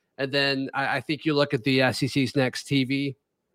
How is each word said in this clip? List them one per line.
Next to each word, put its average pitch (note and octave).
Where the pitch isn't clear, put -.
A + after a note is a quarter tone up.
and C3+
then C#3
I, C3+
I C3+
think D#3
you D#3
look C#3+
at B2
the C3
S B2+
E C3+
C's B2+
next B2+
T C3+
V C#3